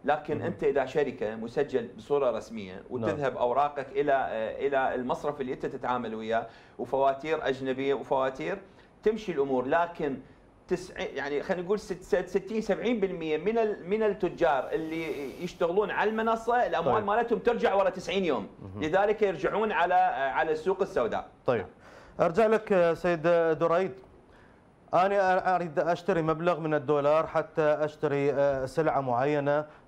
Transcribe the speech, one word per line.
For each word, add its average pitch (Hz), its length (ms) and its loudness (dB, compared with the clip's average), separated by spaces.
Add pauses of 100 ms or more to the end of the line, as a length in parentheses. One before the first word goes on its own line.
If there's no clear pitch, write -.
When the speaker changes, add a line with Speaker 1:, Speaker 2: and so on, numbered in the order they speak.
Speaker 1:
لكن 151 320 0
Speaker 2:
مم. - 60 -6
Speaker 1:
أنت 165 200 -4
إذا 135 220 2
شركة 123 500 -2
مسجل 120 520 -2 (100)
بصورة 135 340 0
رسمية 104 580 -8
وتذهب 117 440 -2
Speaker 2:
نعم. - 80 -6
Speaker 1:
أوراقك 131 500 0
إلى، 143 220 2
آه، 110 540 -2
إلى 131 280 0
المصرف 143 460 -4
اللي 127 120 -6
أنت - 120 -6
تتعامل 123 500 -4
وياه، 113 320 -2 (320)
وفواتير 139 680 0
أجنبية 135 460 -2
وفواتير، 135 640 -2 (460)
تمشي 214 280 0
الأمور. 139 340 0
لكن 160 540 0 (480)
تسع-، - 320 -6
يعني 143 440 -4
خلينا 180 200 -2
نقول 196 160 0
ست-، 185 220 -10
ست-، - 260 0
ستين، 214 340 -2
سبعين 208 380 0
بالمئة 170 380 0
من 208 200 0
ال-، 208 320 0
من 220 140 0
التجار 165 680 0
اللي 160 720 -6
يشتغلون 180 480 0
على 170 180 0
المنصة، 226 580 2
الأموال 165 280 0
Speaker 2:
طيب. - 100 0
Speaker 1:
مالتهم 233 340 2
ترجع 220 340 2
ورا 190 160 4
تسعين 185 360 -2
يوم، 120 220 0 (140)
Speaker 2:
مهم. 101 220 -8
Speaker 1:
لذلك 202 380 2
يرجعون 165 500 0
على، 175 220 2 (400)
على 160 180 0
السوق 185 300 -2
السوداء. 110 460 -2 (180)
Speaker 2:
طيب، 117 200 0 (540)
أرجع 175 280 4
لك، 214 260 2
آه، 170 200 4
سيد 170 280 0 (380)
دريد، 170 320 2 (1040)
أنا 185 440 4
أ-، 185 180 2
أريد 170 240 -2
أشتري 165 420 0
مبلغ 160 380 2
من 156 140 -2
الدولار 147 540 2
حتى 156 340 -2
أشتري، 147 720 2
آه، 139 320 2
سلعة 139 360 0
معينة، 143 640 2 (220)